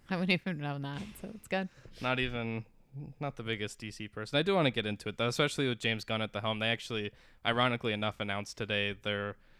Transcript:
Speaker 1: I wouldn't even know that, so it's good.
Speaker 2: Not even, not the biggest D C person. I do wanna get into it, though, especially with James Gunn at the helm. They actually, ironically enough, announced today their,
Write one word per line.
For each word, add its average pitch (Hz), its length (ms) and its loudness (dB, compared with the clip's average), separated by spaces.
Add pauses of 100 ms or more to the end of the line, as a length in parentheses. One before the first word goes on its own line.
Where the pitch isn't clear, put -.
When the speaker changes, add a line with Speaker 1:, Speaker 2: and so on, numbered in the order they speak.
Speaker 1:
I 185 100 -2
wouldn't 175 280 4
even 170 140 -2
know 143 180 -4
that, 143 240 -6 (180)
so 196 140 -12
it's 208 140 -16
good. 190 200 0 (320)
Speaker 2:
Not 127 200 0
even, 117 460 -2 (540)
not 143 160 -4
the - 60 -10
biggest 110 380 -4
D 110 100 -8
C 107 180 -8
person. 107 300 -2
I 156 60 6
do 196 100 4
wanna 160 160 6
get 110 160 0
into 104 240 -2
it, 101 80 -6
though, 117 100 4
especially 143 400 2
with 120 120 0
James 113 260 2
Gunn 110 160 0
at 107 100 -2
the - 100 -4
helm. 110 180 0
They 110 80 2
actually, 113 440 -2 (320)
ironically 120 480 4
enough, 104 280 0
announced 101 360 -4
today 101 460 0
their, 101 360 -2 (220)